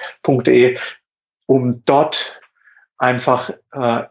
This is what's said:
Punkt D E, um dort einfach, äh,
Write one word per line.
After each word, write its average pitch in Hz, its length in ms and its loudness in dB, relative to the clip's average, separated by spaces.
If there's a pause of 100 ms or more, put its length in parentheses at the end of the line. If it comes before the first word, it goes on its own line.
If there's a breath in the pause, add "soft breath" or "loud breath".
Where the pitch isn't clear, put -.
(220 loud breath)
Punkt 131 240 0
D 127 280 4
E, - 40 -12 (680 loud breath)
um 123 400 0
dort - 560 0 (560 soft breath)
einfach, 127 500 -2 (240)
äh, 120 380 -2